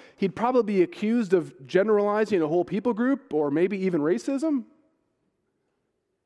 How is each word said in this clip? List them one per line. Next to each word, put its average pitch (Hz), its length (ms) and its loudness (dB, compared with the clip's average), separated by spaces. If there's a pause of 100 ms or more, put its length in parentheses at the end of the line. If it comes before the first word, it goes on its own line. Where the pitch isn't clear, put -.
(140)
he'd 196 220 -4
probably 226 380 0
be 185 80 4
accused 208 520 -2
of 143 320 -2
generalizing 208 760 2
a 156 60 2
whole 165 180 0
people 214 300 -2
group 247 400 -2
or 151 160 0
maybe 180 280 0
even 185 220 0
racism. 254 640 -2 (1600)